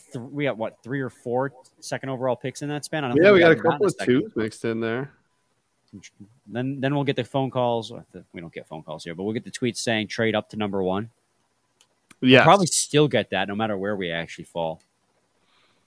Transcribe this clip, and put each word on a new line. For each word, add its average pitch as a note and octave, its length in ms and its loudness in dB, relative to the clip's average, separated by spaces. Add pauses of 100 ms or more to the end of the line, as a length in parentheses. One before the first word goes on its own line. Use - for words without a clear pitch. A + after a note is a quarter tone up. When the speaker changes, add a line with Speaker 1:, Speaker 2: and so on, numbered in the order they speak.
(120)
Speaker 1:
th-, A#2+ 180 -10
we C#3+ 140 -4
got B2 120 0
what, G#2+ 280 -6
three C3+ 160 -6
or B2+ 100 -6
four B2+ 420 -4 (280)
second C3+ 300 -8
overall B2+ 260 -2
picks - 260 -8
in D3 60 -8
that D3 160 -8
span? D#3 200 -6
I B2+ 40 -2
don't B2 80 2
Speaker 2:
Yeah, D#3+ 80 6
Speaker 1:
think G3+ 100 10
Speaker 2:
we F3+ 60 6
got E3+ 60 8
a E3 80 8
Speaker 1:
we've A#2 80 -6
gotten E3 100 2
Speaker 2:
couple D3+ 140 0
of F3 60 2
Speaker 1:
a - 40 -6
second. B2 240 2
Speaker 2:
twos A3 160 -6
mixed A2 280 -6
in A2+ 160 -2
there. A#2 300 -4 (1400)
Speaker 1:
Then, B2+ 340 -6
then C#3 140 0
we'll C#3+ 80 0
get C3 140 -2
the B2 80 -4
phone C3+ 260 -2
calls. A#2 420 -2 (400)
We F#2 80 -12
don't E2 120 -14
get - 160 -14
phone D#2+ 160 -12
calls D#2 180 -12
here, E2+ 140 -10
but F#2 80 -8
we'll A2 100 -2
get A#2 100 -6
the G2 60 -14
tweets - 280 -4
saying A2 300 -2
trade A2 280 -2
up G#2+ 140 -4
to G#2 60 -12
number G2+ 240 -4
one. F#2+ 300 -2 (1080)
Speaker 2:
Yes. B2+ 180 8
Speaker 1:
We'll A#2 60 8
probably F#3 240 8
still - 400 2
get A#2 220 -2
that G2 180 -2
no G2+ 80 -6
matter G#2+ 200 -4
where G2 200 -4
we F2+ 160 -6
actually E2 320 -8
fall. E2 360 -6 (1080)